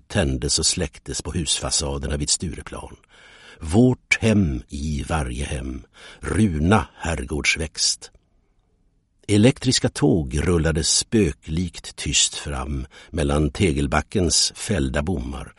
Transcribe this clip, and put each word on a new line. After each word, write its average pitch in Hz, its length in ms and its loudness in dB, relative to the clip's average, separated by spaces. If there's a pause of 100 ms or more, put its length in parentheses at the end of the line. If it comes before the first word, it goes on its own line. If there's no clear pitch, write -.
tändes 67 520 0
och 76 60 0
släcktes - 560 -4
på - 100 -8
husfasaderna 73 840 -4
vid 73 120 -4
Stureplan. - 640 -8 (640)
Vårt 117 640 2
hem 98 480 2
i 71 340 -4
varje 67 420 -4
hem, 64 380 -8 (360)
Runa 87 760 2
herrgårdsväxt. - 1160 -4 (1160)
Elektriska 123 640 4
tåg 78 580 0
rullade 80 360 2
spöklikt - 1120 -2
tyst - 400 0
fram 67 520 -6 (220)
mellan 73 400 2
Tegelbackens 76 1080 0
fällda 73 480 -2
bommar 69 560 -6